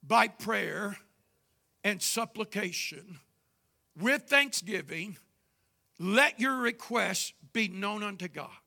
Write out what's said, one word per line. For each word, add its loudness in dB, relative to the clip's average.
by 6
prayer -4
and 0
supplication -4
with 2
thanksgiving, 0
let 4
your 2
requests -2
be 2
known -4
unto -8
God. -12